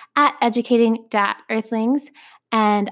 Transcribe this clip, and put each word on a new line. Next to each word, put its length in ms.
at 260
educating 680
dot 280
earthlings, 600
and 400